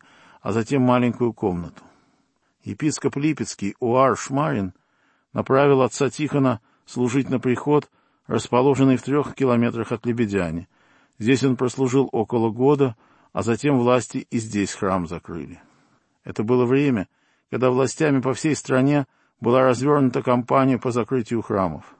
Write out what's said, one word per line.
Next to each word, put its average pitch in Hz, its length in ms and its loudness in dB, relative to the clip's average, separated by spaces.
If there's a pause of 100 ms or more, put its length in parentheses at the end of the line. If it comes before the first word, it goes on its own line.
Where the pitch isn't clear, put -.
(420)
а - 100 -6
затем 113 300 0
маленькую 123 520 2
комнату. 87 500 -6 (800)
Епископ 131 540 -4
Липецкий 139 640 -4
Уар 123 380 2
Шмарин 135 560 -4 (600)
направил 135 480 4
отца 127 280 0
Тихона 135 520 -2 (240)
служить 123 440 -2
на 131 100 0
приход, 139 500 0 (360)
расположенный 127 680 2
в - 80 -4
трёх 139 320 -2
километрах 120 560 0
от 113 140 -8
Лебедяни. 98 640 -2 (500)
Здесь 117 240 2
он 131 140 2
прослужил 131 560 0
около 113 360 0
года, 131 460 2 (380)
а 98 100 -4
затем 123 340 0
власти 123 520 0
и 120 100 -4
здесь 107 340 -4
храм 92 320 -2
закрыли. 82 560 -12 (640)
Это 101 200 -6
было 123 220 2
время, 131 440 0 (420)
когда 127 180 2
властями 135 520 0
по 127 120 -2
всей 143 220 -2
стране 135 500 0 (360)
была 123 220 4
развёрнута 131 600 2
кампания 131 540 2
по 123 140 -4
закрытию 117 500 -2
храмов. 92 420 -2 (160)